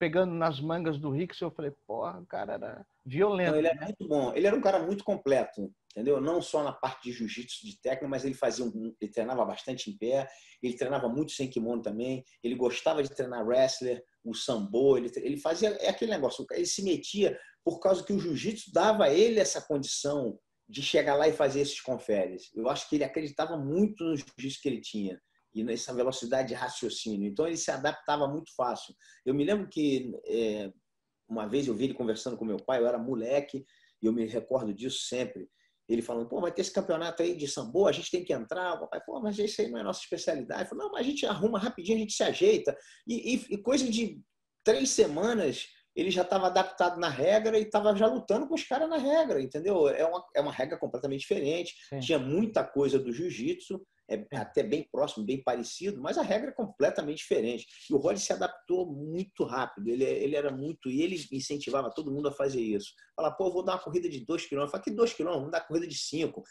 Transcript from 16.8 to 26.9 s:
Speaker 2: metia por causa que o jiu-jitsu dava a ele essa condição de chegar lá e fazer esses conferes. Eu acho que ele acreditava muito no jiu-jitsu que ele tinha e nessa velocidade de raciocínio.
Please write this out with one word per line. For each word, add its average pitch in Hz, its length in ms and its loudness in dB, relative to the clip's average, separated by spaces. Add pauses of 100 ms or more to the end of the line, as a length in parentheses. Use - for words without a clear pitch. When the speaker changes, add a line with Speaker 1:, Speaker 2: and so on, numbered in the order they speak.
Speaker 2:
metia 190 560 2 (260)
por 165 160 0
causa 190 240 4
que - 80 -2
o 196 60 2
jiu-jitsu 175 540 -2
dava 208 320 6
a 139 80 8
ele 214 280 8
essa 165 200 2
condição 143 800 -2 (300)
de 123 140 -8
chegar 143 340 4
lá 151 120 6
e 151 40 4
fazer 139 280 2
esses 143 200 -2
conferes. 101 720 -2
Eu 113 140 0
acho 143 200 -2
que 156 80 0
ele 147 80 4
acreditava 156 520 -4
muito 175 480 0
no 160 120 0
jiu-jitsu 135 440 -8
que - 80 -2
ele 117 120 -4
tinha 98 400 -6 (320)
e 110 120 -4
nessa 117 300 -4
velocidade 127 540 0
de 113 60 -4
raciocínio. 110 720 -4